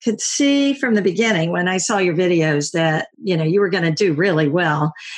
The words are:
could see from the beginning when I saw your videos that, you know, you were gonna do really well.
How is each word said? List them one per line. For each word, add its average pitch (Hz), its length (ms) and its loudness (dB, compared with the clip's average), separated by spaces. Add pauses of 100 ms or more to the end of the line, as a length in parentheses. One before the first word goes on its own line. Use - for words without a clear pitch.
could 220 200 -4
see 277 500 0
from 262 220 -2
the 208 80 2
beginning 180 500 0
when 175 160 -2
I 185 80 0
saw 196 220 -2
your 180 160 0
videos 156 560 0
that, 165 380 0 (140)
you 190 140 -2
know, 160 80 0
you 175 160 2
were 196 80 2
gonna 170 240 0
do 175 220 0
really 156 340 2
well. 156 460 0 (240)